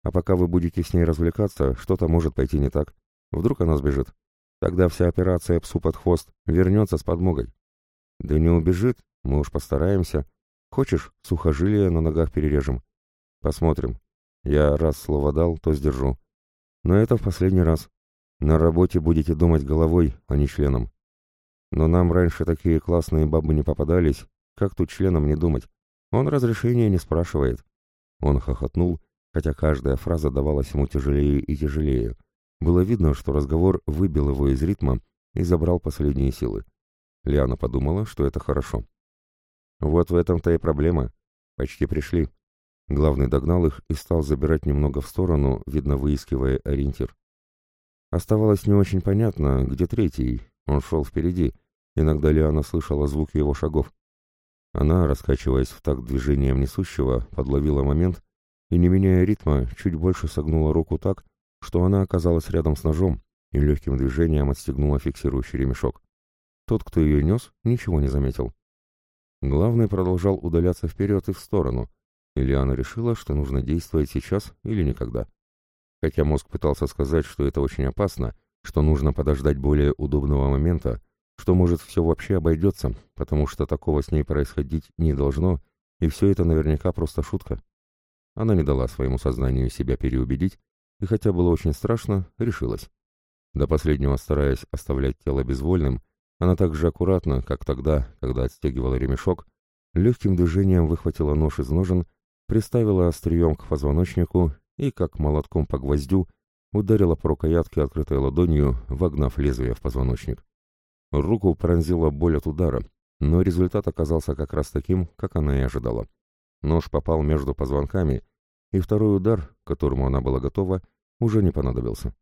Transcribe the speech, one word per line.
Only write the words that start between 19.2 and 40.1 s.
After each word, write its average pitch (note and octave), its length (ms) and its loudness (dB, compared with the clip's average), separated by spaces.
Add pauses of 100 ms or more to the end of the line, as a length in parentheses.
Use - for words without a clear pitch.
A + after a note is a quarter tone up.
думать D#2+ 280 4
головой, D#2+ 500 2 (140)
а C#2 80 -2
не C#2+ 140 2
членом". C2+ 420 -2 (800)
"Но D#2 160 2
нам F2 240 4
раньше E2+ 320 0
такие E2 380 0
классные D#2+ 440 0
бабы D#2 280 0
не D2+ 100 2
попадались, D#2 640 0 (320)
как G2+ 180 -2
тут F2 140 -2
членом F2 380 0
не D2+ 100 0
думать? D#2 320 -2 (420)
Он C3 160 0
разрешения A#2 600 0
не F#2 80 2
спрашивает". D2+ 680 -2 (560)
Он C#2+ 220 0
хохотнул, E2 580 -2 (320)
хотя D2+ 220 -2
каждая C2+ 420 0
фраза D#2 340 -2
давалась C#2 440 -2
ему C#2 140 0
тяжелее C#2+ 520 0
и - 160 -4
тяжелее. C#2 640 -2 (420)
Было E2+ 220 4
видно, F#2 320 2
что - 180 -4
разговор D2+ 540 2
выбил D2 440 0
его C#2 200 0
из C2 120 0
ритма C#2+ 380 0 (340)
и - 100 -2
забрал E2+ 360 2
последние C#2 540 -2
силы. G#1 320 -6 (580)
Лиана C2+ 320 0
подумала, C#2 500 -2
что - 200 -2
это - 160 -4
хорошо. C2+ 420 -4 (960)
"Вот E2 320 2